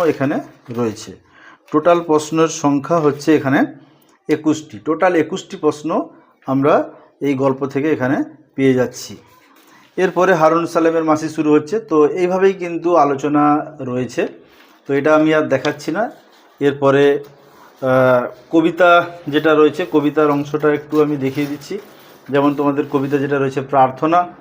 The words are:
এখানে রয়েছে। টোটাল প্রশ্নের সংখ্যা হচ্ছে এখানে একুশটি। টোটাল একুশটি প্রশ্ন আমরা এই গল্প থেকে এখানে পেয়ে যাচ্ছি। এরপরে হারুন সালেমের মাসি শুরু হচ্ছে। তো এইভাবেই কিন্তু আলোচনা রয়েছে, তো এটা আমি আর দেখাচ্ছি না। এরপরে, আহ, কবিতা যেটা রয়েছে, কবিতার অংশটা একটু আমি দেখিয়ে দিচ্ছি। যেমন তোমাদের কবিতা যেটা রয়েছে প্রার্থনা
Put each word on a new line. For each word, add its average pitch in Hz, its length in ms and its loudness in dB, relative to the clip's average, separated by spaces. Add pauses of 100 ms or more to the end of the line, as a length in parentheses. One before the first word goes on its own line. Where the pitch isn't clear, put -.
এখানে 151 360 -2 (300)
রয়েছে। 113 420 -6 (600)
টোটাল 170 280 4
প্রশ্নের 160 480 0
সংখ্যা 147 500 -2
হচ্ছে 147 380 0
এখানে 143 280 2 (640)
একুশটি। 151 500 -2
টোটাল 160 360 0
একুশটি 175 420 -4
প্রশ্ন 156 520 -4 (380)
আমরা 143 440 2 (300)
এই 143 140 -2
গল্প 135 320 -2
থেকে 139 260 -2
এখানে 143 320 -2 (300)
পেয়ে 135 200 2
যাচ্ছি। 117 420 -4 (800)
এরপরে 180 380 2
হারুন 165 320 2
সালেমের 165 380 0
মাসি 156 240 0
শুরু 151 240 0
হচ্ছে। 151 280 0
তো 151 260 2
এইভাবেই 185 460 0
কিন্তু 170 440 -2
আলোচনা 147 680 2 (140)
রয়েছে, 127 480 -6 (580)
তো 139 80 -2
এটা 143 200 2
আমি 156 200 4
আর 156 80 2
দেখাচ্ছি 147 500 -2
না। 214 180 -4 (500)
এরপরে, 143 600 2 (600)
আহ, 127 440 2 (240)
কবিতা 170 560 4 (220)
যেটা 151 260 2
রয়েছে, 151 380 2
কবিতার 147 380 2
অংশটা 147 420 -2
একটু 151 300 -2
আমি 147 140 0
দেখিয়ে 135 300 -4
দিচ্ছি। 147 320 -10 (500)
যেমন 143 260 2
তোমাদের 143 360 0
কবিতা 135 280 -2
যেটা 143 200 -2
রয়েছে 135 220 -2
প্রার্থনা 135 680 0 (120)